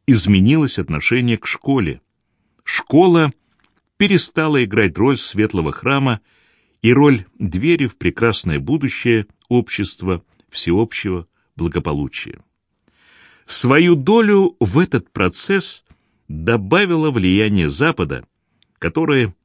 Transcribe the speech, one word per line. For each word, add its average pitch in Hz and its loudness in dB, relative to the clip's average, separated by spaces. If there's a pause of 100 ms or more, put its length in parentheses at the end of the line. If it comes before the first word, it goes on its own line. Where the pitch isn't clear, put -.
изменилось 107 2
отношение 110 -2
к - -10
школе. 101 -4 (640)
Школа 165 2 (680)
перестала 156 0
играть 101 0
роль 123 2
светлого 98 -2
храма 131 -2 (600)
и 113 4
роль 135 4 (120)
двери 123 -2
в 113 -8
прекрасное 87 -2
будущее 120 -2 (220)
общества 95 -4 (260)
всеобщего 92 -4 (280)
благополучия. - -6 (1040)
Свою 160 2
долю 202 2
в 110 0
этот 175 -2
процесс - -4 (440)
добавило 120 0
влияние 98 2
Запада, 73 -2 (540)
которое, 135 -2